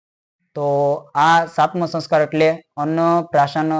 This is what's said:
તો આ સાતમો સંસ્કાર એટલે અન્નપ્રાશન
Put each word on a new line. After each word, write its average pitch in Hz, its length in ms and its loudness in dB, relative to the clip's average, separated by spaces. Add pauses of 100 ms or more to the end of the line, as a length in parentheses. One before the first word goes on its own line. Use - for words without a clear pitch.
(560)
તો 147 100 -4 (500)
આ 160 220 4 (100)
સાતમો 165 400 -2
સંસ્કાર 160 340 -2
એટલે 156 280 2 (280)
અન્નપ્રાશન 160 1040 0